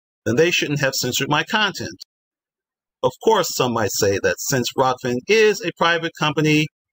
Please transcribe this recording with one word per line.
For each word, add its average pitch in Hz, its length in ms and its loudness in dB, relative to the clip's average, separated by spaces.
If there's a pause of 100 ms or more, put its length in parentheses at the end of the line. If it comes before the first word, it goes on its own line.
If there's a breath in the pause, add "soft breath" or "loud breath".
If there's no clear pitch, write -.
(260)
then 113 100 0
they 165 160 4
shouldn't 147 280 -2
have 135 140 0
censored 127 360 -4
my 151 140 2
content. 190 540 -4 (1040)
Of 127 120 0 (100)
course, 208 320 2
some 123 180 0
might 110 180 0
say 98 300 0
that 90 160 0
since 127 300 -2 (100)
Rokfin 127 400 0 (100)
is 214 340 4
a 170 160 -6
private 170 420 0
company, 151 480 2 (260)